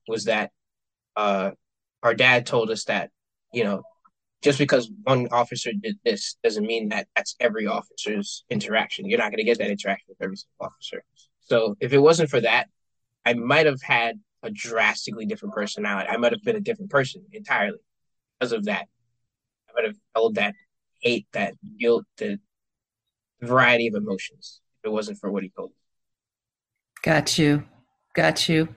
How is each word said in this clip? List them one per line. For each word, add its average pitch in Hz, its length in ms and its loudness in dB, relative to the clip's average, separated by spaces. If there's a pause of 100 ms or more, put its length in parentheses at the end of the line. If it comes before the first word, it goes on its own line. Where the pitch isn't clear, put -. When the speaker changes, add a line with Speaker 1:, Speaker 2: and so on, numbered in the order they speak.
Speaker 1:
was 110 180 -4
that, 107 280 0 (640)
uh, 98 360 0 (500)
our 117 120 4
dad 123 300 4
told 113 260 0
us 110 140 -4
that, 104 260 -2 (440)
you 120 100 0
know, 101 180 -2 (600)
just 143 160 4
because 135 320 2 (140)
one 127 240 2
officer 120 440 -2
did 107 320 -6
this - 380 -2
doesn't 107 240 0
mean 113 220 -2
that 104 260 -4
that's - 240 -4
every 110 300 0
officer's - 840 -6
interaction. 104 580 -4
You're 117 120 2
not 107 100 -2
gonna 107 140 -4
get 113 140 2
that 104 120 -2
interaction 98 380 -4
with 92 120 -20
every 95 160 -8
single - 300 -12
officer. - 380 -14 (340)
So 110 400 0
if 127 140 -2
it 143 60 6
wasn't 160 300 6
for 131 120 0
that, 113 280 2 (560)
I 120 100 2
might 135 320 4
have 131 160 2
had 117 380 -2 (220)
a 113 80 -8
drastically 110 760 -2
different 104 280 -8
personality. 104 540 -4
I - 80 -2
might 120 160 2
have 104 100 -4
been 113 140 0
a 104 40 -4
different 104 300 -6
person 135 400 0
entirely 104 480 -4 (640)
because 123 100 -4
of 110 140 -2
that. 98 240 -4 (800)
I - 80 -20
might 117 80 2
have 104 120 -6 (160)
held 113 220 2
that 104 220 -2 (420)
hate, 120 360 -2
that 101 200 -4 (240)
guilt, 117 260 2 (120)
the 101 240 -6 (1000)
variety 120 460 4
of 107 80 -2
emotions - 680 -8 (220)
if 110 60 -6
it 107 40 -2
wasn't 107 280 -6
for 101 100 -6
what 98 140 -4
he 92 60 -12
told - 200 -14
me. - 60 -20 (1300)
Speaker 2:
Got 151 340 2
you. 147 260 4 (520)
Got - 320 2
you. 160 280 0